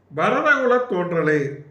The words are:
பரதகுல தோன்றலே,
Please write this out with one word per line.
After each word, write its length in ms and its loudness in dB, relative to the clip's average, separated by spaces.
பரதகுல 720 2
தோன்றலே, 840 -2